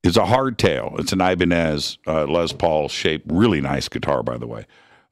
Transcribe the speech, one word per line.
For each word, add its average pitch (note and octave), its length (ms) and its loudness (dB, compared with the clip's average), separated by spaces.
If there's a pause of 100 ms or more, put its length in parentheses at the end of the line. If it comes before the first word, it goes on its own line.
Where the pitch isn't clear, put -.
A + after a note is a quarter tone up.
is F2 140 4
a G#2+ 60 4
hardtail. G#2+ 760 0
It's D#2 140 -4
an F#2+ 80 0
Ibanez, E2+ 760 0 (100)
uh, D#2+ 180 0
Les D#2+ 260 0
Paul D2+ 380 0
shaped, - 400 -4
really F2+ 320 4
nice C2+ 260 -4
guitar, B1+ 360 -2
by A#1+ 140 -6
the A#1 100 -10
way. A1+ 180 -12 (460)